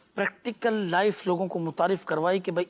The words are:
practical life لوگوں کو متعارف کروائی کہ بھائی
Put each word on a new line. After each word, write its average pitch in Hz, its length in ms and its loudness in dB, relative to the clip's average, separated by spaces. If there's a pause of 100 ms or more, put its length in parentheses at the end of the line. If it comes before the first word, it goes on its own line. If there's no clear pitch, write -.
(140)
practical 220 580 -2
life 202 540 2
لوگوں 185 200 0
کو 180 120 -4
متعارف 170 460 0
کروائی 170 360 0
کہ 185 120 -6
بھائی 180 180 0